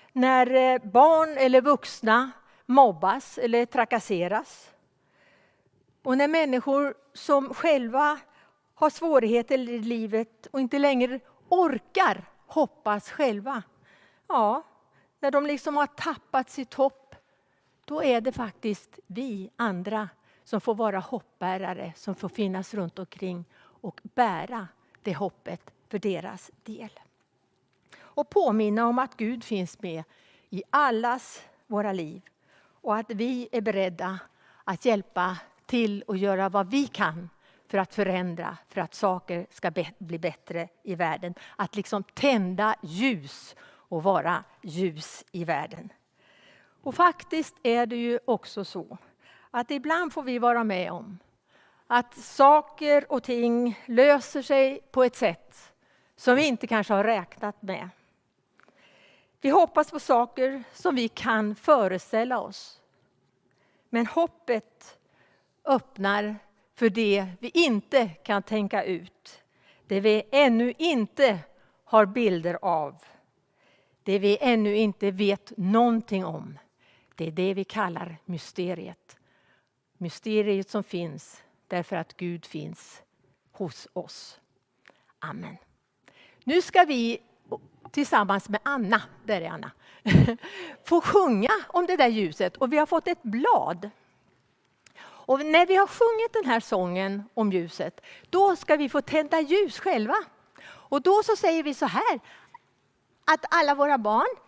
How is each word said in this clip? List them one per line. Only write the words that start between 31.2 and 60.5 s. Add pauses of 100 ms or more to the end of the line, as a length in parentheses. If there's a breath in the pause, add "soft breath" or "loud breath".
våra
liv (600 soft breath)
och
att
vi
är
beredda (440 soft breath)
att
hjälpa (280)
till
och
göra
vad
vi
kan (380 soft breath)
för
att
förändra, (120)
för
att
saker
ska
be-,
bli
bättre (140)
i
världen. (220 loud breath)
Att
liksom
tända
ljus
och
vara (180)
ljus
i
världen. (880 soft breath)
Och
faktiskt
är
det
ju
också
så (540 soft breath)
att
ibland
får
vi
vara
med
om (680 soft breath)
att
saker
och
ting
löser
sig (120)
på
ett
sätt (420)
som
vi
inte
kanske
har
räknat
med. (1500 soft breath)
Vi
hoppas
på
saker (100)